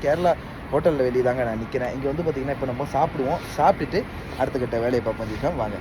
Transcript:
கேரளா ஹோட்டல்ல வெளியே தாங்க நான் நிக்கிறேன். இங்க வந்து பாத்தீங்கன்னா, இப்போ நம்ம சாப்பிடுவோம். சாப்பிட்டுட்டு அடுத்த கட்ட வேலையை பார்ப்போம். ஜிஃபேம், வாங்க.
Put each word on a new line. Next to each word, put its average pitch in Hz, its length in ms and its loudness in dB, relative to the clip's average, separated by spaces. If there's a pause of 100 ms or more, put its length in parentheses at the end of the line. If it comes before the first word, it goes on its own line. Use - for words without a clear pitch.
கேரளா 160 300 4 (380)
ஹோட்டல்ல 151 360 4
வெளியே 123 200 2
தாங்க 127 160 2
நான் 113 200 -2
நிக்கிறேன். 123 300 -4
இங்க 135 180 -4
வந்து 165 160 -2
பாத்தீங்கன்னா, 135 300 -2
இப்போ 135 140 -4
நம்ம 135 140 -4 (100)
சாப்பிடுவோம். 135 440 0 (180)
சாப்பிட்டுட்டு 160 440 2 (360)
அடுத்த 131 200 0
கட்ட 120 260 -2
வேலையை 120 160 2
பார்ப்போம். 110 320 -4
ஜிஃபேம், 143 240 -2
வாங்க. 107 240 -2